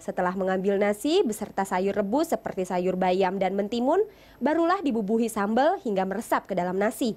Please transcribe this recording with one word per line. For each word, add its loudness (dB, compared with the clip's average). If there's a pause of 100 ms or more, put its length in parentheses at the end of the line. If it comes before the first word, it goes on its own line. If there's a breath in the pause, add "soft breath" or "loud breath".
Setelah -2
mengambil 0
nasi 2
beserta -4
sayur -2
rebus 0
seperti -4
sayur 0
bayam 2
dan 0
mentimun, 2 (400 loud breath)
barulah 2
dibubuhi 0
sambal 2
hingga -2
meresap -2
ke -8
dalam -2
nasi. 0